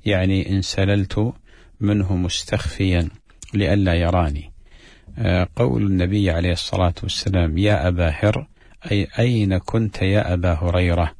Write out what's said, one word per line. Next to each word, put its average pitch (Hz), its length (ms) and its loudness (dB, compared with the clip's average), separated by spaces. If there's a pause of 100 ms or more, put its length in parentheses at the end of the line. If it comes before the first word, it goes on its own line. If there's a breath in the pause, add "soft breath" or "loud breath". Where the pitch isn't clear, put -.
يعني 95 440 0
انسللت 98 840 0 (480 soft breath)
منه 101 340 0
مستخفياً 90 960 -2 (440)
لئلا 98 400 2
يراني. 85 580 0 (680 loud breath)
آه، 92 380 0
قول 120 280 0
النبي 95 480 2
عليه 87 200 0
الصلاة 90 420 0 (100)
والسلام: 87 540 -2
"يا 98 300 2
أبا 87 220 2
هر"، 107 380 -2 (440 soft breath)
أي: 98 160 0 (120)
"أين 110 380 2
كنت 110 440 -2
يا 95 320 2
أبا 87 200 0
هريرة؟" 87 680 0